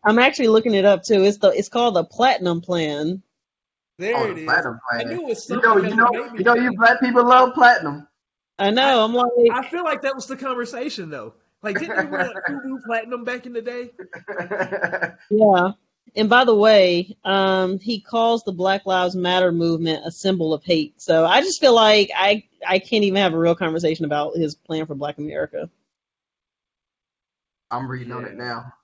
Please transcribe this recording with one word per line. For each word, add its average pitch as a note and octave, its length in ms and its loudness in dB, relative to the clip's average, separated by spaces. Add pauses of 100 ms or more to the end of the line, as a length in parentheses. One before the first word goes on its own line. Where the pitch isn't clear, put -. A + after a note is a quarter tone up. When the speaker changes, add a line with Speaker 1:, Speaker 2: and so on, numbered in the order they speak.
Speaker 1:
I'm G#3+ 140 4
actually C4 300 2
looking A3 260 2
it G3 100 2
up F#3+ 180 4
too. G3 200 2
It's G3+ 140 2
the, G3 120 4
it's - 200 -2
called A#3+ 260 0
the E3+ 80 0
Platinum F3+ 580 -2
Plan. D#3+ 600 -4 (760)
Speaker 2:
There A#3 200 -4
Speaker 3:
Oh, A3+ 80 -2
Speaker 2:
it F#3 100 -6
Speaker 3:
the D#3 60 -12
Speaker 2:
is. D#3+ 40 -12
Speaker 3:
Platinum C3+ 340 -4 (140)
Speaker 2:
I A#2 100 -4
Speaker 3:
Plan. - 60 -8
Speaker 2:
knew F4 120 -8
it D4 60 -10
was - 220 -8
Speaker 3:
You - 60 -4
Speaker 2:
something A#3 140 2
Speaker 3:
know, G#3+ 80 4
you F#3 120 0
Speaker 2:
that A3+ 60 -4
Speaker 3:
know, A#3+ 160 4
Speaker 2:
made A3+ 200 -8
me - 80 -12
Speaker 3:
you F#3 60 -2
know, A#3+ 100 4
you A#3+ 140 0
Speaker 2:
think. F#3+ 80 -6
Speaker 3:
black A#3 220 4
people A#3+ 260 4
love B3+ 280 6
platinum. D#3+ 540 2 (520)
Speaker 1:
I G3 120 2
know. C4 280 2
Speaker 2:
I, G#3+ 40 4
Speaker 1:
I'm A3+ 100 0
like, B3 160 2 (220)
Speaker 2:
I B3 180 -6
feel F4 140 -6
like C#4+ 200 -4
that C4+ 120 -4
was B3+ 120 -14
the C4 100 -10
conversation B3 720 -8
though. A#2+ 240 -14 (300)
Like, G3+ 140 -6
didn't E4 180 -8
they F#3+ 100 -2
run C#4 340 -6
Speaker 3:
<laughs> - 80 -8
Speaker 2:
Voodoo C4+ 380 -8
Platinum A#3 380 -6
back B3 220 -10
in A#3+ 80 -16
the A3+ 80 -8
day? A#3+ 300 -12 (480)
Speaker 3:
<laughs> F3+ 720 -6 (180)
Speaker 1:
Yeah. G3+ 420 4 (440)
And G#3+ 140 0
by B3 140 6
the A#3 120 4
way, G3 680 4
um, F#3+ 560 0
he G#3 220 -6
calls A#3 420 -2
the G3+ 80 -8
Black F#3+ 340 -2
Lives F#3 300 -2
Matter F3+ 360 0
movement E3 540 -2
a E3 60 -8
symbol E3+ 420 -2
of D3 100 -6
hate. D#3+ 380 -2
So E3 240 2
I G3 160 4
just F4+ 200 -4
feel C4 120 6
like G#3+ 420 4
I, G3+ 280 0 (240)
I F#3+ 120 0
can't G#3 260 -2
even G3 160 0
have F3+ 120 2
a E3 60 -2
real E3+ 160 2
conversation D#3+ 500 -4
about D3 300 -4
his D#3 200 -4
plan D#3+ 320 -8
for D3+ 80 -12
Black D3 240 -8
America. D3+ 500 -10 (2000)
Speaker 3:
I'm B2+ 200 -8
reading B2 220 -12
on B2 140 -12
it - 120 -16
Speaker 2:
Yeah. B2 60 -14
Speaker 3:
now. B2 300 -12 (100)